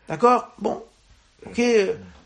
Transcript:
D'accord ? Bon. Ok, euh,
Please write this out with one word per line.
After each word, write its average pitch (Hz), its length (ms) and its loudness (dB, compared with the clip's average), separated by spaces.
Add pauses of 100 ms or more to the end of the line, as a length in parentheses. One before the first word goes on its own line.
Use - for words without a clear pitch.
(100)
D'accord ? 226 380 2 (100)
Bon. 214 240 -6 (640)
Ok, - 140 -12
euh, 214 340 2 (320)